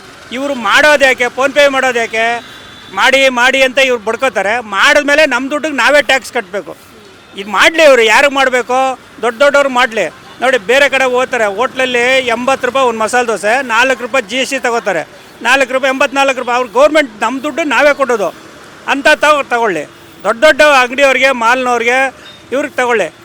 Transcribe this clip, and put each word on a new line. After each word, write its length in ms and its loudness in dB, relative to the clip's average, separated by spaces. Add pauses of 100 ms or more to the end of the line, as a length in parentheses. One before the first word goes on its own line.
(320)
ಇವರು 240 -6
ಮಾಡೋದು 500 2
ಯಾಕೆ? 180 0
PhonePe 480 0
ಮಾಡೋದು 280 -2
ಯಾಕೆ? 580 -4 (360)
ಮಾಡಿ 360 2
ಮಾಡಿ 320 0
ಅಂತ 160 0
ಇವ್ರು 260 0
ಬಡ್ಕೋತಾರೆ. 560 -2
ಮಾಡಿದ್ಮೇಲೆ 680 2
ನಮ್ಮ 260 -4
ದುಡ್ಡಿಗೆ 240 -4
ನಾವೇ 260 2
ಟ್ಯಾಕ್ಸ್ 300 -2
ಕಟ್ಟಬೇಕು. 460 -8 (600)
ಇದು 120 -12
ಮಾಡಲಿ, 340 2
ಇವರು 180 6
ಯಾರಿಗೆ 320 2
ಮಾಡಬೇಕು? 640 -2 (220)
ದೊಡ್ಡ 220 -2
ದೊಡ್ಡವ್ರು 260 2
ಮಾಡಲಿ. 360 -2 (360)
ನೋಡಿ, 160 2
ಬೇರೆ 320 2
ಕಡೆ 140 -2
ಹೋಗ್ತಾರೆ, 420 -2
ಹೋಟ್ಲಲ್ಲಿ 840 -2
ಎಂಬತ್ತು 400 -2
ರೂಪಾಯಿ 200 0
ಒಂದು 120 -2
ಮಸಾಲೆ 280 0
ದೋಸೆ, 340 -2
ನಾಲ್ಕು 400 0
ರೂಪಾಯಿ 280 -4
ಜಿ 60 -6
ಎಸ್ 140 -4
ಟಿ 100 -6
ತಗೋತಾರೆ, 480 -4 (340)
ನಾಲ್ಕು 320 0
ರೂಪಾಯಿ, 200 -2
ಎಂಬತ್ನಾಲ್ಕು 460 -2
ರೂಪಾಯಿ 180 -4
ಅವ್ರ 100 -2
ಗೌರ್ಮೆಂಟ್ 540 0
ನಮ್ಮ 220 -4
ದುಡ್ಡು 200 -4
ನಾವೇ 300 2
ಕೊಡೋದು. 420 -2 (520)
ಅಂತ 200 -2
ತಗೊ-, 420 2
ತಗೊಳ್ಳಿ, 360 -2 (380)
ದೊಡ್ಡ 220 0
ದೊಡ್ಡ 160 4
ಅಂಗಡಿಯವ್ರಿಗೆ, 680 2
ಮಾಲ್ನವ್ರಿಗೆ, 840 0 (380)
ಇವ್ರಿಗೆ 220 -4
ತಗೊಳ್ಳಿ. 400 -2 (120)